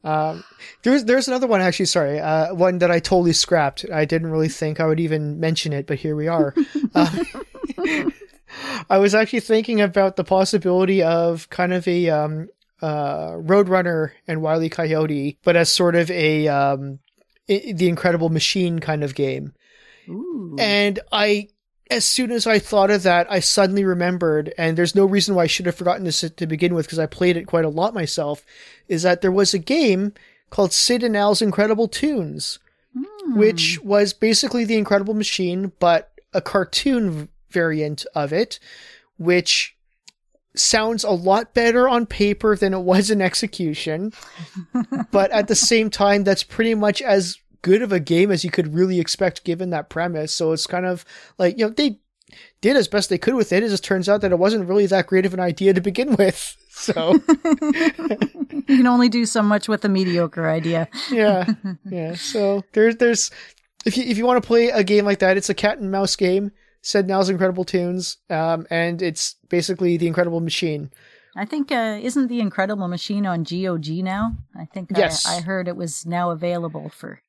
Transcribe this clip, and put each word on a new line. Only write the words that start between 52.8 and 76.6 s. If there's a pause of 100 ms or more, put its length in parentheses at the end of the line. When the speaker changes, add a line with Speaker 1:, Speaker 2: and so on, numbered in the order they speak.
Speaker 1:
best
they
could
with
it.
It
just
turns
out
that
it
wasn't
really
that
great
of
an
idea
to
begin
with. (140)
So (100)
<laughs>
Speaker 2:
You (140)
can
only
do
so
much
with
a
mediocre
idea. (220)
Speaker 1:
Yeah. (160)
Speaker 2:
<laughs>
Speaker 1:
Yeah.
So (120)
there's,
there's, (560)
if
you,
if
you
wanna
play
a
game
like
that,
it's
a
cat
and
mouse
game, (300)
said,
"Now's
Incredible
Tunes," (120)
um,
and
it's (120)
basically
The
Incredible
Machine. (460)
Speaker 2:
I
think,
uh,
isn't
The
Incredible
Machine
on
G
O
G
now? (220)
I
think
I,
Speaker 1:
Yes.
Speaker 2:
I
heard
it
was
now
available